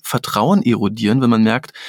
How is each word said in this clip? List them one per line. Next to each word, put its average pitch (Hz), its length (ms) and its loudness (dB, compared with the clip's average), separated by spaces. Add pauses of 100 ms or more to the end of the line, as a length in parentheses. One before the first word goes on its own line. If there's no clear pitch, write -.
Vertrauen 156 580 0
erodieren, 110 580 0
wenn 120 80 2
man 110 140 4
merkt, 113 300 -2 (160)